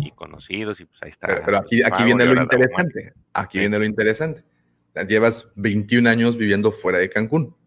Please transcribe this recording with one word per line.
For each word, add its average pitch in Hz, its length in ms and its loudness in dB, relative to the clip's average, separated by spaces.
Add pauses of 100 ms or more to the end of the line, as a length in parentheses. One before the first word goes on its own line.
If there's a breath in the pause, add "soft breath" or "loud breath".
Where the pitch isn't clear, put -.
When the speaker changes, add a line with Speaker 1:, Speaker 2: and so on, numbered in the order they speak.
Speaker 1:
y - 40 -14
conocidos 95 680 -12
y, 85 60 -20
pues, - 180 -20
ahí 76 80 -18
está. - 160 -12
Speaker 2:
Pero, 95 180 -2
pero 101 120 0
aquí, 117 240 0
aquí - 80 2
Speaker 1:
Pago 95 160 2
Speaker 2:
viene 120 180 4
Speaker 1:
y - 20 4
Speaker 2:
lo 123 60 4
Speaker 1:
ahora 127 100 2
la 123 40 0
Speaker 2:
interesante. 127 540 0
Speaker 1:
Davomático. - 340 -20
Speaker 2:
Aquí - 240 -6
Speaker 1:
Sí. - 20 -2
Speaker 2:
viene 104 200 0
lo 107 60 0
interesante. 110 580 -2 (640)
Llevas 110 480 0
veintiún 107 520 0
años 117 300 2
viviendo 104 340 2
fuera 92 260 -2
de 92 120 2
Cancún, 117 460 -2 (120)